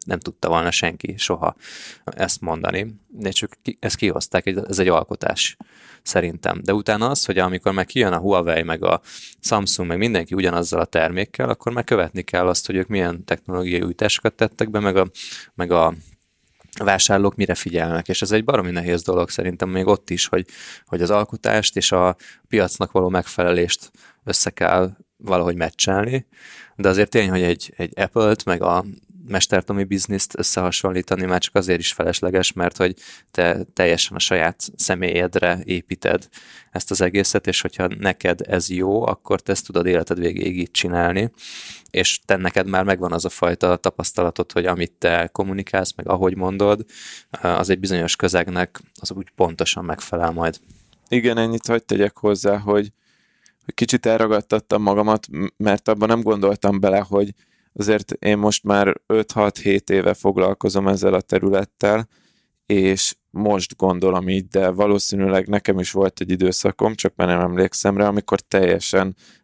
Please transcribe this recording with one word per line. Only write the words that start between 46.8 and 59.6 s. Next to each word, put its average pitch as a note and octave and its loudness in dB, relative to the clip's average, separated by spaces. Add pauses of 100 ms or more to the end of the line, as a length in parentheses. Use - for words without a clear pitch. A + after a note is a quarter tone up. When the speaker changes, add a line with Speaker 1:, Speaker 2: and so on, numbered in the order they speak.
Speaker 1:
az F2+ 0
egy F#2 2
bizonyos F#2 -2
közegnek F2+ -2 (180)
az - -10
úgy F#2+ -12
pontosan F2 -2
megfelel E2+ -4
majd. E2 -2 (480)
Speaker 2:
Igen, A#2+ 0
ennyit A2+ -2
hadd A#2 0
tegyek G2+ 0
hozzá, G2+ 0
hogy, G#2 0 (760)
hogy - -12
kicsit - 0
elragadtattam G#2+ 2
magamat, G#2+ 2
m-, D#2+ -6 (120)
mert G#2 0
abban G#2+ 2
nem A#2 2
gondoltam G2+ 2
bele, G2 4
hogy G2+ -2 (420)
azért G#2 0
én G#2 0
most G#2 0
már G2+ 4 (100)
öt-hat-hét G#2 0